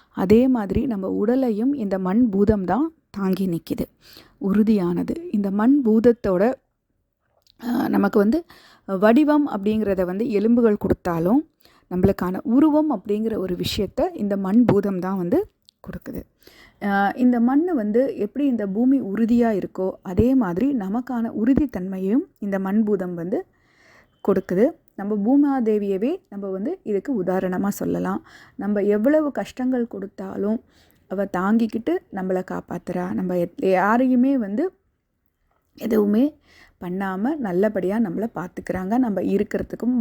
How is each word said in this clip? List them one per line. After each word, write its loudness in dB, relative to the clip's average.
அதே 4
மாதிரி 0
நம்ம -4
உடலையும் 0
இந்த -2
மண் 2
பூதம் 2
தான் 0
தாங்கி -2
நிக்குது, -4
உறுதியானது. 0
இந்த -2
மண் 4
பூதத்தோட, 4
ஆ, -2
நமக்கு 2
வந்து 2
வடிவம் 4
அப்படிங்கிறத -2
வந்து -4
எலும்புகள் 4
கொடுத்தாலும், 0
நம்மளுக்கான 0
உருவம் 2
அப்படிங்கிற -2
ஒரு -4
விஷயத்த -2
இந்த -2
மண் 4
பூதம் 0
தான் -4
வந்து -2
கொடுக்குது. -14
ஆ, 2
இந்த 2
மண்ணு 2
வந்து 0
எப்படி -2
இந்த -2
பூமி 2
உறுதியா 2
இருக்கோ, -4
அதே 2
மாதிரி 0
நமக்கான -4
உறுதித்தன்மையும் 0
இந்த -4
மண் 0
பூதம் -2
வந்து -4
கொடுக்குது. 2
நம்ம -6
பூமாதேவியவே 2
நம்ம -10
வந்து -6
இதுக்கு -4
உதாரணமா -2
சொல்லலாம். -4
நம்ம -2
எவ்வளவு 2
கஷ்டங்கள் -4
கொடுத்தாலும் -6
அவ -4
தாங்கிக்கிட்டு 0
நம்மளை -2
காப்பாத்துறா. -8
நம்ம -4
எத்-, -2
யாரையுமே 2
வந்து -4
எதுவுமே 0
பண்ணாம -4
நல்லபடியா -2
நம்மளை -2
பார்த்துக்கிறாங்க. -4
நம்ம 0
இருக்கிறதுக்கும் -2